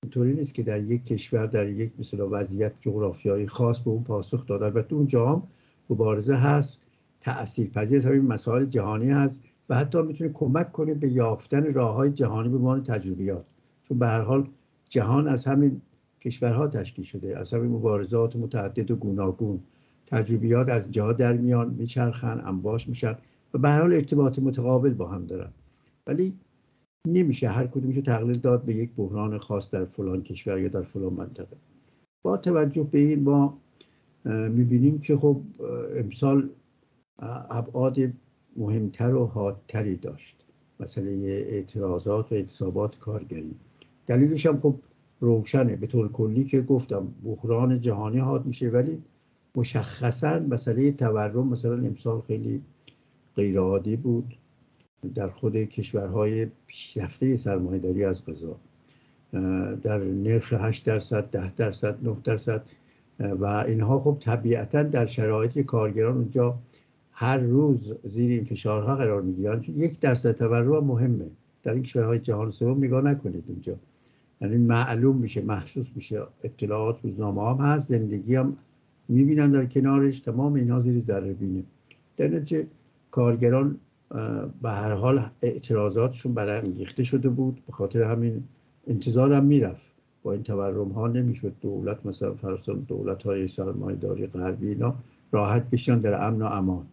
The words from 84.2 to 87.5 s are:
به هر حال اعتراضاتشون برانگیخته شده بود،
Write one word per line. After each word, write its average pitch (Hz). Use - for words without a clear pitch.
به 117
هر 104
حال 120
اعتراضاتشون 117
برانگیخته 104
شده 127
بود، 127